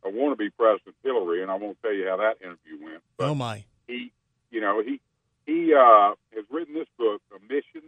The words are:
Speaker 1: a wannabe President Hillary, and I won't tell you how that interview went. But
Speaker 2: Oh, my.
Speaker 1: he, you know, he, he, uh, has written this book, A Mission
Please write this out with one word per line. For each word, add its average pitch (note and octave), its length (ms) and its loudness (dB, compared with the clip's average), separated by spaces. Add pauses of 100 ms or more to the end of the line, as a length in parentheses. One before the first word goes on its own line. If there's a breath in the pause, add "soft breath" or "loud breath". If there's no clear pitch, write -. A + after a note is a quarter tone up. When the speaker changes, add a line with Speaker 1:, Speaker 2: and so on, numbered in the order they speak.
Speaker 1:
a F#2+ 40 -6
wannabe A2+ 480 -4
President G#2+ 460 2
Hillary, F#2+ 380 -2
and F#2+ 100 -8
I F#2+ 40 -4
won't G#2 260 -10
tell A2 120 -4
you F#2+ 140 -4
how F#2+ 100 -4
that A2 240 -2
interview D#2 420 -20
went. D#2 200 -20 (140)
But - 120 -4
Speaker 2:
Oh, D3+ 60 -4
my. A2+ 280 -8 (240)
Speaker 1:
he, B2 240 -12 (380)
you A2 120 -8
know, G#2 200 -2
he, - 180 -6 (460)
he, D#3+ 280 0
uh, A2 420 8 (200)
has G#2+ 140 -12
written D3 240 -10
this D#3 140 -8 (100)
book, G#2+ 240 -2 (140)
A F#2+ 40 -20 (140)
Mission D3 340 -10